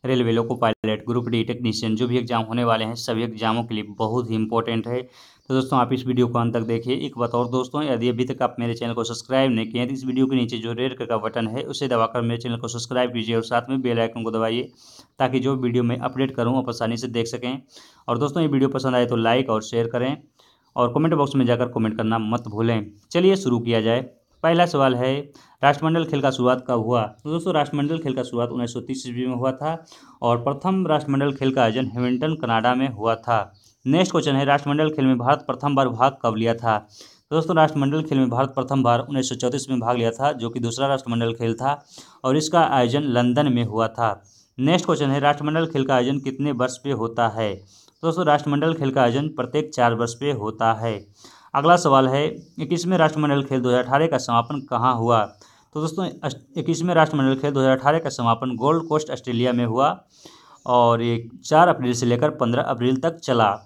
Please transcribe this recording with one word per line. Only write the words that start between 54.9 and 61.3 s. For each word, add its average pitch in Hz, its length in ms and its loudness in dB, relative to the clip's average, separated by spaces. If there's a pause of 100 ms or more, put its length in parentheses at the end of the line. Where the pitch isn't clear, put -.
हुआ? 113 300 2 (480)
तो 151 80 -4
दोस्तों, 160 280 -4 (140)
अस-, - 340 -8
इक्कीसवें 165 380 -2
राष्ट्रमंडल 143 440 4
खेल 143 120 0
दो 135 80 0
हज़ार 131 180 4
अठारह 147 220 2
का 156 100 -4
समापन 117 460 0
गोल्ड 160 320 0
कोस्ट 151 220 0
ऑस्ट्रेलिया 123 440 -2
में 120 120 2
हुआ 135 400 0 (600)
और 120 360 4
ये 117 280 -2 (160)